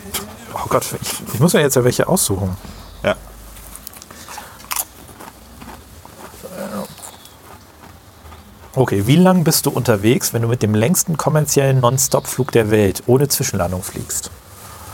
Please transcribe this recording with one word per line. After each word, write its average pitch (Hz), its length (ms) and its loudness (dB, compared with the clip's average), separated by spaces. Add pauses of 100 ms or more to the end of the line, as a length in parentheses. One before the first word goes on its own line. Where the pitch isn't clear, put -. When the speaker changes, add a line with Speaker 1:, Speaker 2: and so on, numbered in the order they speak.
(540)
Speaker 1:
oh - 160 -8
Gott, - 160 0 (160)
ich, - 220 -8 (100)
ich 107 80 -2
muss 151 120 4
mir 185 80 4
jetzt 143 140 2
ja 127 80 4
welche 123 240 2
aussuchen. 95 480 -2 (480)
Speaker 2:
Ja. 101 120 0 (4000)
Speaker 1:
Okay, 101 320 2
wie 135 80 6
lang 185 280 6
bist 160 220 2
du 127 60 2
unterwegs, 117 600 2
wenn 113 100 0
du 117 40 0
mit 120 140 0
dem 107 140 2
längsten 143 420 0
kommerziellen 139 640 2
Non-Stop-Flug - 720 0
der 110 180 4
Welt 104 380 4
ohne 135 200 4
Zwischenlandung 92 540 -2
fliegst? - 480 -8 (640)